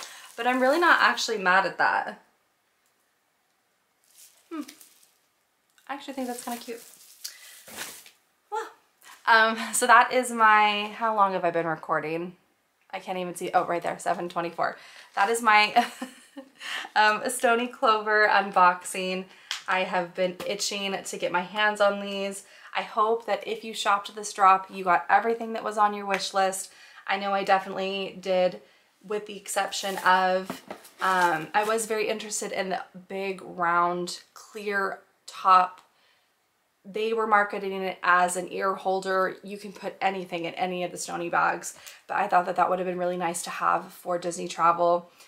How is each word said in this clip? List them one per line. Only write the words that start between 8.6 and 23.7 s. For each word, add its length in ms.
um, 320
so 140
that 260
is 180
my, 680
how 180
long 180
have 100
I 60
been 160
recording? 680
I 80
can't 180
even 180
see. 180
Oh, 120
right 160
there, 160
seven 320
twenty-four. 480
That 140
is 120
my, 440
<laughs> 520
um, 320
Stoney 400
Clover 600
unboxing. 960
I 120
have 340
been 220
itching 560
to 160
get 140
my 100
hands 400
on 180
these. 440
I 80
hope 420
that 220
if 160
you 100